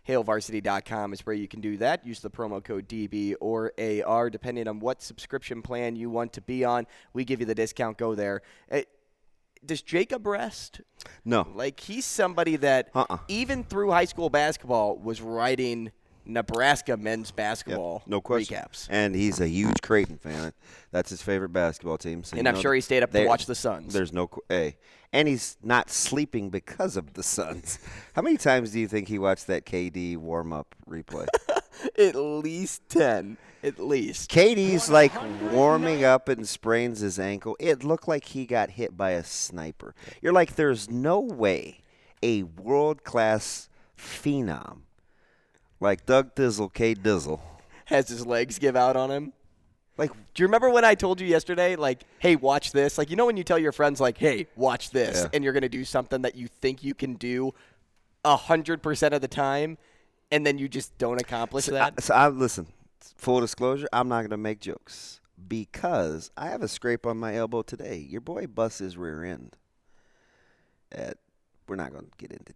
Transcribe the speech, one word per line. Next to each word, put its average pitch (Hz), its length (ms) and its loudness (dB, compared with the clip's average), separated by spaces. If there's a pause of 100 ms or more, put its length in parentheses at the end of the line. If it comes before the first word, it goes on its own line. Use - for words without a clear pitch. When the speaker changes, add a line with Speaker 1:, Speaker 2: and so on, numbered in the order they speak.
Speaker 1:
hail 127 220 0
varsity 107 360 -2
dot 98 240 -2
com 104 280 -6
is 98 120 -14
where 110 120 -4
you 104 100 -6
can 107 140 -14
do 104 160 -4
that. 127 280 0
Use 117 160 -12
the - 80 -12
promo 107 340 -8
code 98 260 -8
D 110 180 -6
B 101 300 -2
or 113 420 -2
A 107 240 -2
R, 117 260 2
depending 117 380 -6
on 107 140 -8
what 123 200 -4
subscription - 640 -10
plan 120 320 -6
you 117 160 -8
want 117 220 -4
to - 80 -14
be 127 240 -4
on. 120 240 0 (240)
We 127 120 -4
give 123 140 -2
you 117 80 0
the 110 80 0
discount. 110 440 -2
Go 113 180 -2
there. 101 260 -2 (280)
Uh, 143 100 0 (840)
does 147 180 -6
Jacob 208 440 -2
rest? 202 540 -6 (440)
Speaker 2:
No. 113 300 2
Speaker 1:
Like, 131 260 -6
he's 240 240 -10
somebody 170 520 0
that 135 380 2
Speaker 2:
Uh-uh. 113 240 0 (100)
Speaker 1:
even 247 360 -4
through 202 260 -2
high 175 140 4
school 170 260 -4
basketball 123 640 0
was 110 240 -8
writing 117 720 -2 (380)
Nebraska 117 680 0
men's 107 340 -6
Speaker 2:
Yep, - 60 -14
Speaker 1:
basketball 104 680 -6
Speaker 2:
no 101 140 -2
question. 110 360 -2
Speaker 1:
recaps. - 340 -12
Speaker 2:
And 101 240 2
he's 95 260 0
a 85 80 2
huge 101 340 0
Creighton 92 360 2
fan. 78 340 -8 (400)
That's 90 180 -2
his 90 120 -12
favorite 95 300 -2
basketball 82 460 -2
team. 85 240 -8
So - 140 -12
Speaker 1:
And 120 100 -2
Speaker 2:
you - 20 6
Speaker 1:
I'm 120 60 2
Speaker 2:
know - 60 -2
Speaker 1:
sure 139 140 2
he 131 60 2
stayed 127 220 2
up 120 80 0
to - 40 -6
Speaker 2:
there, 104 120 6
Speaker 1:
watch 117 200 2
the 127 80 -6
Suns. 92 380 -6
Speaker 2:
there's 92 200 0
no 90 160 -2
qu-, - 200 -14
hey. 82 280 -2 (360)
And 151 140 2
he's 135 360 -4
not 120 280 2
sleeping 127 600 -2
because 98 460 -6
of 76 180 -8
the 95 80 -10
Suns. - 560 -6 (180)
<laughs> - 180 -20
How - 80 0
many 311 140 2
times 127 360 2
do 110 80 -2
you 110 60 0
think 101 220 -2
he 107 100 -4
watched 95 280 2
that 92 180 -2
K 90 260 -4
D 87 260 -6
warm-up 82 580 -8 (140)
replay? 80 380 -10 (360)
Speaker 1:
<laughs> - 360 -8
At 196 160 6
least 151 760 -6
ten. 110 500 2 (260)
At 143 160 -4
least. 123 480 -2
Speaker 2:
K 202 260 8
D's, 190 360 2
like, 151 220 10 (380)
warming 151 540 4
up 131 240 6
and 113 180 -2
sprains 117 540 0
his 98 180 -2
ankle. 101 400 -4
It 143 240 2
looked 156 240 -2
like 156 200 -2
he 131 200 -8
got 113 240 2
hit 101 260 -6
by 95 160 0
a 85 120 -2
sniper. - 720 -10 (280)
You're 170 100 2
like, 175 240 6
"There's 127 340 0
no 139 300 0
way 113 600 -2 (420)
a 110 220 0
world-class 110 1200 0 (280)
phenom - 840 -4 (1000)
like 98 260 2
Doug 131 300 4
Dizzle, 107 360 0
K 113 220 2
Dizzle" 90 460 0 (460)
Speaker 1:
Has 139 220 2
his 120 180 -8
legs 120 320 -2
give 135 180 2
out 127 200 6
on 131 140 0
him? 143 220 -6 (640)
Speaker 2:
Like, 151 160 -2 (220)
Speaker 1:
Do 170 80 2
you 180 40 8
remember 233 240 6
when 240 140 8
I 220 100 8
told 185 260 0
you 190 60 -4
yesterday, 175 480 4
like, 139 300 -2 (160)
"Hey, 175 160 6
watch 139 340 2
this"? 139 260 2
Like, 147 140 -2
you 175 60 -2
know 233 100 4
when 233 100 2
you 185 80 -4
tell 170 140 2
your 151 140 2
friends, 143 280 2
like, 127 180 2
"Hey, 120 360 2
watch 120 360 0
this," 110 320 2
Speaker 2:
Yeah. 85 100 0
Speaker 1:
and 147 100 2
you're 135 100 2
gonna 131 160 2
do 127 160 -6
something 127 380 -2
that 127 140 -4
you 120 100 -10
think 131 380 -4
you 139 100 -4
can 131 200 -6
do 123 380 -2 (720)
a 147 120 8
hundred 160 480 2
percent 147 300 2
of 143 60 2
the 131 80 -2
time, 147 500 -2 (520)
and 151 160 2
then 143 120 2
you 139 100 -4
just - 300 -8
don't 123 220 0
accomplish 120 440 -4
Speaker 2:
So, 147 80 -2
Speaker 1:
that? 135 260 2
Speaker 2:
I, - 20 -6
so - 140 2
I, 139 140 8
listen, 127 400 0 (480)
full 123 240 2
disclosure, 131 520 -2
I'm 127 160 2
not 117 140 0
gonna 107 140 -6
make 107 240 -6
jokes - 600 -14 (280)
because 101 880 -2
I 147 120 -10
have - 140 -6
a 110 60 -4
scrape 120 380 -2
on 117 100 -2
my 113 180 -6
elbow 113 280 -2
today. 98 340 -12
Your 76 240 -10
boy 175 260 -8
busts 113 340 -4
his 92 160 -10
rear 82 280 -8
end 71 320 -12 (1400)
at, - 260 -10 (480)
we're 98 100 -10
not 73 160 -10
gonna 78 140 -18 (120)
get - 140 -16
into - 240 -20